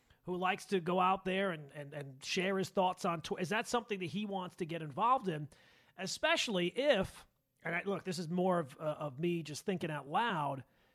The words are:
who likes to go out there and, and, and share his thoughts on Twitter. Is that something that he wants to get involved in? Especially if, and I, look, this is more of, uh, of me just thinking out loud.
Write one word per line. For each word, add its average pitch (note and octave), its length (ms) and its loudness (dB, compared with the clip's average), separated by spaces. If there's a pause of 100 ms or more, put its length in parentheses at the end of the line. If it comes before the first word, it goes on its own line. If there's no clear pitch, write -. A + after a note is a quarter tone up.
(260)
who F3+ 120 -4
likes F#3 300 0
to G3 120 2
go F3+ 220 2
out F#3+ 240 4
there F#3+ 260 2
and, D3+ 120 -8 (120)
and, C#3+ 180 -10
and C#3 200 -10 (100)
share F#3+ 340 2
his F#3 120 0
thoughts F#3 340 2
on E3+ 160 2
Twitter. G3+ 220 -4
Is E3+ 80 -2
that G#3+ 180 0
something A#3 320 -2
that F3+ 60 -2
he G3+ 200 -4
wants F#3 320 -6
to F#3 80 -2
get D#3+ 160 -6
involved G3+ 460 2
in? D3+ 220 -2 (480)
Especially F#3+ 680 2
if, B3 580 2 (400)
and E3+ 100 -2
I, F3 100 -2
look, G3 200 -2
this F3+ 140 -4
is E3 100 -6
more F3+ 300 2
of, C#3+ 200 -6
uh, D3+ 200 -2
of C#3+ 200 -6
me E3+ 240 0
just D3 220 -10
thinking F3+ 260 -2
out C#3+ 160 -6
loud. D#3 560 -2 (320)